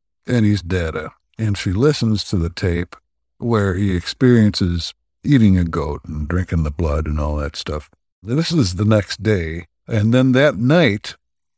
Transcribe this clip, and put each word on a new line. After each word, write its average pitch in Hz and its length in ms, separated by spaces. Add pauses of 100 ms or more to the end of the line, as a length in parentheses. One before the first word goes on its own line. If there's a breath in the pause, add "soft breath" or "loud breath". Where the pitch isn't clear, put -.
(260)
Eddie's 104 360
data, 82 500 (260)
and 107 180
she 98 160
listens 113 520
to - 120
the 85 140
tape 87 440 (440)
where 104 360
he 95 220
experiences 101 960 (320)
eating 110 340
a 85 60
goat 76 400
and 76 240
drinking 87 340
the 73 80
blood 78 360
and 76 140
all 76 160
that 73 200
stuff. 76 340 (320)
This 143 300
is 98 240
the 104 80
next 104 380
day, 85 440 (200)
and 110 280
then 131 180
that 131 240
night, 123 600 (420)